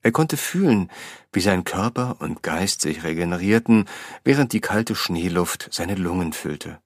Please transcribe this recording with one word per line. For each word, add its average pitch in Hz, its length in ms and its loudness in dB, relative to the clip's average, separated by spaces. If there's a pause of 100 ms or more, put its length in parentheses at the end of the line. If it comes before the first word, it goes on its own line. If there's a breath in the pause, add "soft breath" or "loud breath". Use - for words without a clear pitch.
Er 117 100 4
konnte 156 260 2
fühlen, 127 520 2 (440 loud breath)
wie 98 80 0
sein 92 220 2
Körper 120 560 -2
und - 220 -6
Geist 85 400 -2
sich 76 220 -4
regenerierten, 90 800 2 (380 loud breath)
während 139 300 4
die 110 80 2
kalte 107 340 -2
Schneeluft 87 760 -2
seine 90 240 -4
Lungen 87 360 -2
füllte. 76 540 -8